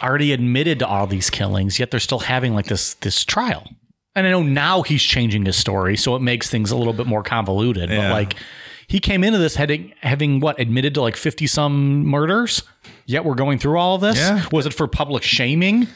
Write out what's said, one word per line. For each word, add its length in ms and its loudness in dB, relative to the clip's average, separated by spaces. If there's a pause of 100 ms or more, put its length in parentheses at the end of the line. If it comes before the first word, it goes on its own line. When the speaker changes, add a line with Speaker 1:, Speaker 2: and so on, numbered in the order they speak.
Speaker 1:
already 320 2
admitted 460 0
to 60 0
all 200 0
these 240 -2
killings, 480 -2
yet 120 -2
they're 100 -2
still 180 -2
having, 360 0
like, 120 0
this, 280 -2
this 300 -2
trial. 420 -2 (480)
And 120 0
I 40 4
know 120 2
now 400 2
he's 200 0
changing 440 2
his 100 0
story, 400 0
so 180 0
it 60 -2
makes 300 -2
things 200 0
a 60 -2
little 160 0
bit 140 -4
more 160 0
convoluted. 640 0
Speaker 2:
Yeah. 200 0
Speaker 1:
But, 40 2
like, 220 -2 (520)
he 140 0
came 240 2
into 140 2
this 180 0
having, 460 -2
having, 380 2
what, 200 0
admitted 340 0
to, 60 0
like, 160 0
fifty 300 -4
some 580 2
murders? 580 0 (440)
Yet 180 -2
we're 100 0
going 240 0
through 200 0
all 160 2
of 80 -2
this? 160 2
Speaker 2:
Yeah. 340 2
Speaker 1:
Was 140 0
it 80 -4
for 120 0
public 360 -2
shaming 720 2